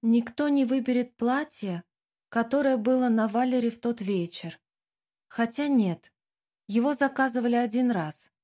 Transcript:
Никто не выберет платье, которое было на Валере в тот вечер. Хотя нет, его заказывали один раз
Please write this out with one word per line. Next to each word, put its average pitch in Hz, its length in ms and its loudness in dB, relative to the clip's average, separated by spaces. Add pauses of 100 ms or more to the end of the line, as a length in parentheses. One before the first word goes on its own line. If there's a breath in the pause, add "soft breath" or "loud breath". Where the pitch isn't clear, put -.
Никто 233 480 0
не 277 160 2
выберет 247 520 -2
платье, 233 680 -4 (460)
которое 262 480 2
было 254 320 2
на 220 180 2
Валере 240 420 0
в 233 100 -12
тот 233 220 -4
вечер. 175 580 -4 (680)
Хотя 233 400 -4
нет, 214 460 0 (540)
его 233 260 2
заказывали 254 640 0
один 240 360 0
раз 160 400 -6 (120)